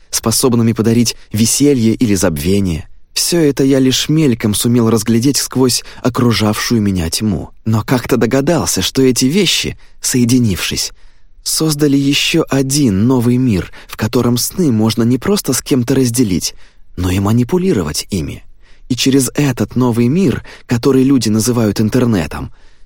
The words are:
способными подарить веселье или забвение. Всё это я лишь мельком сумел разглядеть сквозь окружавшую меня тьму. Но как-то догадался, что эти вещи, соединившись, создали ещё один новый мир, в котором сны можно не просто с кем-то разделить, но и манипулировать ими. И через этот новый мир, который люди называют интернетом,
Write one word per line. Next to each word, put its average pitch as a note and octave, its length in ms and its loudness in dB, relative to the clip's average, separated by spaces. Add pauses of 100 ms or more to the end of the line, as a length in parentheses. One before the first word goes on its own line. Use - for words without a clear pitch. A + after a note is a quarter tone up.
способными A#2 640 0
подарить A#2 420 2 (160)
веселье A2+ 640 2
или G#2+ 220 0
забвение. F2+ 720 -2 (240)
Всё - 260 -2
это C#3+ 260 2
я C3+ 140 4
лишь C3 300 0
мельком B2 460 2
сумел A#2+ 340 2
разглядеть A2+ 480 2
сквозь - 480 0 (180)
окружавшую A2+ 760 0
меня F#2 300 -2
тьму. G2 400 -4 (160)
Но A2 160 0
как-то B2+ 340 0
догадался, B2+ 640 0
что C3 220 0
эти C3 240 2
вещи, D#3+ 500 -2 (240)
соединившись, A#2+ 920 0 (500)
создали D3 560 0
ещё C#3+ 500 0
один C3 580 2
новый B2 300 2
мир, A2+ 340 0 (160)
в - 120 -16
котором A#2+ 400 0
сны D#3+ 340 -2
можно A2+ 300 0
не B2 160 2
просто G3 340 -2
с - 80 -4
кем-то C3 340 0
разделить, A#2 600 0 (420)
но F2+ 140 -4
и F#2 80 -2
манипулировать A#2 880 0
ими. D#2 360 -6 (440)
И A#2+ 80 -2
через C3+ 380 2
этот C3 420 -2
новый A#2+ 320 2
мир, D#3+ 360 0 (200)
который C3 400 2
люди C3 240 2
называют A2 500 0
интернетом, G#2+ 720 0 (340)